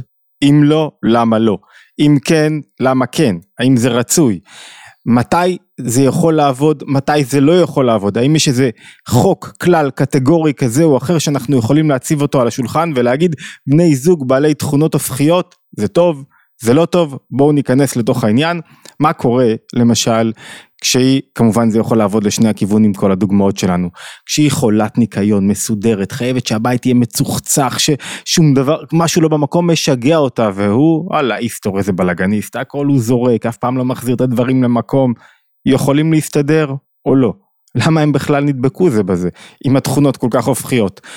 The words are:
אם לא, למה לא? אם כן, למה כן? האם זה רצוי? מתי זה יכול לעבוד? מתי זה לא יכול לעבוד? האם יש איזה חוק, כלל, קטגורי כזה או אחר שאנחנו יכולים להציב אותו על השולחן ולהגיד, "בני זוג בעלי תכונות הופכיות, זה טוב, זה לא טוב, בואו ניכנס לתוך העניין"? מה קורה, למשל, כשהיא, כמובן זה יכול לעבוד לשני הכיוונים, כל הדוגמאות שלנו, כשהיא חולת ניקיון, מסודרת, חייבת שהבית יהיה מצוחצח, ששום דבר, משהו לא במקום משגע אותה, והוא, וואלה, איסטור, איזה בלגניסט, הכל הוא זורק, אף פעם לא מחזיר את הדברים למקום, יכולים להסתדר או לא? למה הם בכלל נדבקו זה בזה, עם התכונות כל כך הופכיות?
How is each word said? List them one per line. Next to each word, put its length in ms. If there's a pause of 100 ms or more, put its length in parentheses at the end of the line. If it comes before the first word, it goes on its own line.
(440)
אם 200
לא, 280 (120)
למה 360
לא? 180 (420)
אם 260
כן, 280 (260)
למה 260
כן? 300 (240)
האם 180
זה 120
רצוי? 500 (680)
מתי 520 (220)
זה 240
יכול 300
לעבוד? 540
מתי 360
זה 180
לא 200
יכול 240
לעבוד? 320
האם 180
יש 120
איזה 220 (380)
חוק, 540
כלל, 300
קטגורי 600
כזה 300
או 140
אחר 200
שאנחנו 400
יכולים 320
להציב 320
אותו 200
על 60
השולחן 480
ולהגיד, 400 (320)
"בני 280
זוג 320
בעלי 260
תכונות 400
הופכיות, 640 (220)
זה 100
טוב, 360 (380)
זה 120
לא 120
טוב, 320 (140)
בואו 200
ניכנס 440
לתוך 280
העניין"? 380 (380)
מה 140
קורה, 400 (200)
למשל, 580 (520)
כשהיא, 380 (140)
כמובן 340
זה 100
יכול 180
לעבוד 260
לשני 260
הכיוונים, 440
כל 180
הדוגמאות 460
שלנו, 320 (360)
כשהיא 260
חולת 460
ניקיון, 500
מסודרת, 640
חייבת 360
שהבית 380
יהיה 100
מצוחצח, 840
ששום 720
דבר, 300 (100)
משהו 280
לא 80
במקום 420
משגע 460
אותה, 360
והוא, 520
וואלה, 320
איסטור, 400
איזה 140
בלגניסט, 640
הכל 300
הוא 140
זורק, 460
אף 120
פעם 200
לא 80
מחזיר 300
את 60
הדברים 420
למקום, 500 (520)
יכולים 480
להסתדר 600 (320)
או 100
לא? 180 (420)
למה 260
הם 100
בכלל 320
נדבקו 460
זה 140
בזה, 260 (360)
עם 100
התכונות 420
כל 140
כך 140
הופכיות? 560 (160)